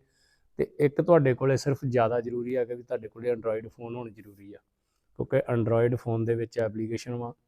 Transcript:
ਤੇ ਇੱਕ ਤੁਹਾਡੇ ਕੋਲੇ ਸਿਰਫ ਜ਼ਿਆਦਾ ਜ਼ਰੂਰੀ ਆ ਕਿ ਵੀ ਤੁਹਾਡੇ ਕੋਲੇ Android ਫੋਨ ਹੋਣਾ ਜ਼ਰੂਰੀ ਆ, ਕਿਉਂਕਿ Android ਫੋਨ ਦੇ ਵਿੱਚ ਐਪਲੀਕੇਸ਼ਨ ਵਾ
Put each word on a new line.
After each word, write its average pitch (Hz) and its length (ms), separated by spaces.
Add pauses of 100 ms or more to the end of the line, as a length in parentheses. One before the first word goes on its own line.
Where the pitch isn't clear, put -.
(580)
ਤੇ - 200
ਇੱਕ 147 240
ਤੁਹਾਡੇ 156 320
ਕੋਲੇ 135 220
ਸਿਰਫ 139 280
ਜ਼ਿਆਦਾ 120 360
ਜ਼ਰੂਰੀ 120 340
ਆ 123 100
ਕਿ 120 100
ਵੀ 120 80
ਤੁਹਾਡੇ 120 260
ਕੋਲੇ 120 260
Android 110 340
ਫੋਨ 117 280
ਹੋਣਾ 120 140
ਜ਼ਰੂਰੀ 101 420
ਆ, 101 60 (600)
ਕਿਉਂਕਿ - 200 (140)
Android 117 440
ਫੋਨ 113 280
ਦੇ 117 100
ਵਿੱਚ 117 240
ਐਪਲੀਕੇਸ਼ਨ 110 560
ਵਾ 120 180 (160)